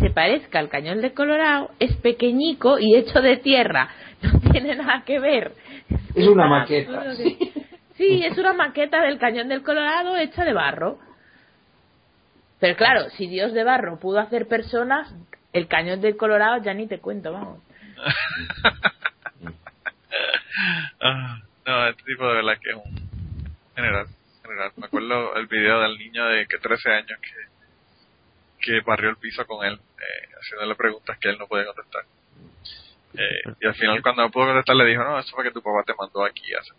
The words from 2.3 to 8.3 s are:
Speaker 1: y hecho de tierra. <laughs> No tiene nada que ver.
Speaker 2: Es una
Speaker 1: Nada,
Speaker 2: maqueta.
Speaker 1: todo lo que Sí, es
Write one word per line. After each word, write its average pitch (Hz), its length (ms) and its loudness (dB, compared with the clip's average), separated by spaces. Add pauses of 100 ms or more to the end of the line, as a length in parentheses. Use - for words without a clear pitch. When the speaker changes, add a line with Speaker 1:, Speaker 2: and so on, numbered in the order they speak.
Speaker 1:
y 220 200 8
hecho - 240 4
de 254 160 6
tierra. 240 560 4
<laughs> - 40 -20 (240)
No - 180 6 (120)
tiene 262 240 4
nada 262 300 0
que 277 140 0
ver. 269 340 0 (600)
Speaker 2:
Es 180 120 6
una 185 200 10
Speaker 1:
Nada, 143 140 6
Speaker 2:
maqueta. 147 300 -2
Speaker 1:
todo 262 200 -6
lo 247 40 -8
que 233 220 -2 (600)
Sí, 370 260 4
es 330 140 -2